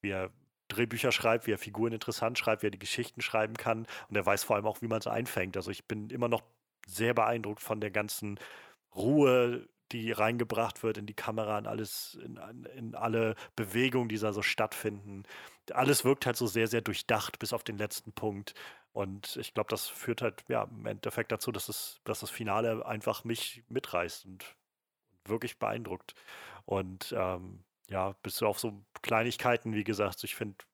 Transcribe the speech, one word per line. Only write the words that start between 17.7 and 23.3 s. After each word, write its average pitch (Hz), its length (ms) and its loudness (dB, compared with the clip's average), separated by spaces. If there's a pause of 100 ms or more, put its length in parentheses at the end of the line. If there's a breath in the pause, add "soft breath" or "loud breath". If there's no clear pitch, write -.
letzten 104 340 -6
Punkt. 104 440 -4 (360 loud breath)
Und 98 460 -4
ich 113 160 -8
glaub, 107 140 0
das - 200 -2
führt - 360 -4
halt, 110 240 -2
ja, 117 160 2
im 107 240 -8
Endeffekt 107 440 -2
dazu, 113 200 -2
dass 101 180 -4
es, - 360 -8
dass 107 160 -4
das 104 100 -8
Finale 113 540 0
einfach 110 380 -2
mich 113 440 -4